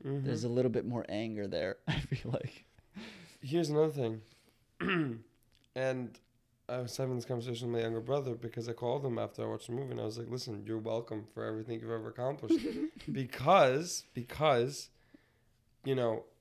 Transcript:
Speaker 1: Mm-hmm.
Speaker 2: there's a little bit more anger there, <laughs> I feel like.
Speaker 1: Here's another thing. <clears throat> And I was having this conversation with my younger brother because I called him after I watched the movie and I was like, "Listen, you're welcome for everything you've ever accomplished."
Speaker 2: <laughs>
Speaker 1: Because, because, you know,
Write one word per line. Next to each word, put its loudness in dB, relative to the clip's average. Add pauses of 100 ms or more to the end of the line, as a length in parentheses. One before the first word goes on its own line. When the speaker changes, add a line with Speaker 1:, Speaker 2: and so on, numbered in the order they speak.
Speaker 1:
Mm-hmm. -2
Speaker 2:
there's 0
a 2
little 4
bit 2
more -2
anger -2
there, -2
<laughs> -6
I 0
feel -4
like. -6 (760)
Speaker 1:
Here's 2
another 6
thing. -2 (600)
<clears throat> 0 (560)
And -2 (500)
I -2
was -6
having 0
this -2
conversation -4
with 0
my 2
younger 0
brother -2
because -8
I -4
called -2
him 0
after -4
I -2
watched -4
the -4
movie -4
and -4
I -4
was -4
like, -8
"Listen, -6
you're -2
welcome -4
for -6
everything -4
you've -8
ever -4
accomplished." 0 (260)
Speaker 2:
<laughs> -8
Speaker 1:
Because, 4 (100)
because, 2 (960)
you 2
know, 0 (160)